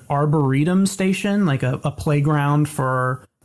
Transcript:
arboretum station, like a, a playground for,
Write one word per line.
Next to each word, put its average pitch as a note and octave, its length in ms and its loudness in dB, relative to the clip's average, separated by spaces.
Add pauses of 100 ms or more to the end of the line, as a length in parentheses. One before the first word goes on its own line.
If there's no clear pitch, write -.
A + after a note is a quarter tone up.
(100)
arboretum D3+ 760 2
station, G3 600 0
like C3+ 160 0
a, C3 220 -2
a C#3+ 80 -2
playground D3 760 0
for, B2+ 560 -2 (200)